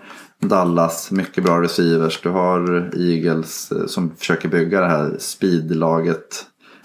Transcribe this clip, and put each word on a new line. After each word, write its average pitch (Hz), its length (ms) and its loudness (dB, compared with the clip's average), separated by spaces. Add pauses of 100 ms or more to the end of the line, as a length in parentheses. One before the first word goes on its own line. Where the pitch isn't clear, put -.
(380)
Dallas, 87 720 2
mycket 95 340 -2
bra 85 180 4
receivers. 82 600 2
Du 87 80 -2
har 90 680 0
Eagles, 82 760 -2
eh, 82 140 -2
som 85 300 -2
försöker - 320 -2
bygga 85 320 2
det 90 60 2
här 76 320 0
speedlaget. 82 1300 -2 (380)